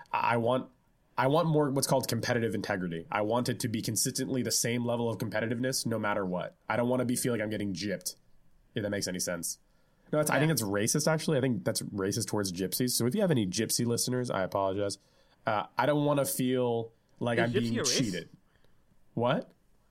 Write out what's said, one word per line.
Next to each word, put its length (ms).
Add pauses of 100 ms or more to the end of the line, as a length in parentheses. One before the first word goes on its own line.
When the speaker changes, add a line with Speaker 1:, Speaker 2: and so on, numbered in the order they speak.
(140)
Speaker 1:
I, 220
I 20
want, 300 (500)
I 100
want 200
more 240
what's 160
called 200
competitive 460
integrity. 580
I 120
want 260
it 120
to 60
be 140
consistently 640
the 80
same 340
level 240
of 80
competitiveness 680
no 100
matter 280
what. 300 (140)
I 60
don't 140
wanna 160
be, 100
feel 180
like 80
I'm 80
getting 240
gypped, 420 (600)
if 80
that 80
makes 160
any 120
sense. 380 (560)
No, 60
that's, 100
I 60
Speaker 2:
Yeah. 60
Speaker 1:
think 100
it's 100
racist, 500
actually. 280
I 20
think 240
that's 160
racist 460
towards 240
gypsies. 400
So 160
if 80
you 60
have 100
any 160
gypsy 380
listeners, 440
I 140
apologize. 560 (480)
Uh, 160 (120)
I 120
don't 180
wanna 200
feel 680 (280)
like 200
Speaker 2:
Is 60
Speaker 1:
I'm 60
Speaker 2:
gypsy 100
Speaker 1:
being 180
Speaker 2:
a 20
race? 160
Speaker 1:
cheated. 320 (840)
What? 340 (420)